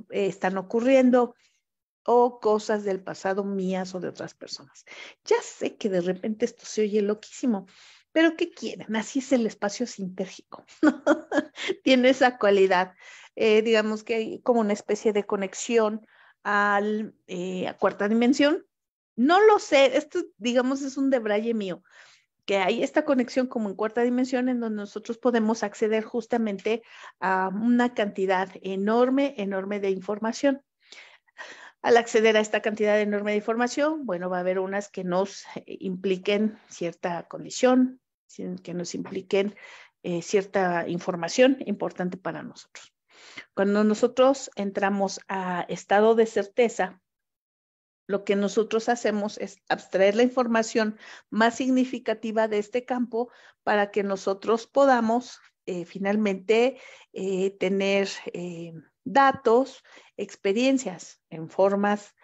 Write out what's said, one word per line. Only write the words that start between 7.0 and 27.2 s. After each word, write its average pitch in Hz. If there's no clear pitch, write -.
loquísimo, 208
pero 320
¿qué 349
quieren? 208
Así 220
es -
el 240
espacio 208
sintérgico. -
<laughs> -
Tiene 254
esa 262
cualidad. 190
Eh, 214
digamos 214
que 233
hay 220
como 233
una 208
especie 214
de 202
conexión 214
al, 208
eh, 185
a -
cuarta 202
dimensión. 240
No 311
lo 427
sé, 277
esto, 302
digamos, 247
es 269
un 277
debraye 226
mío, 190
que 196
hay 196
esta 302
conexión 254
como 220
en 190
cuarta 214
dimensión 247
en 247
donde 220
nosotros 208
podemos 226
acceder 214
justamente 220
a 185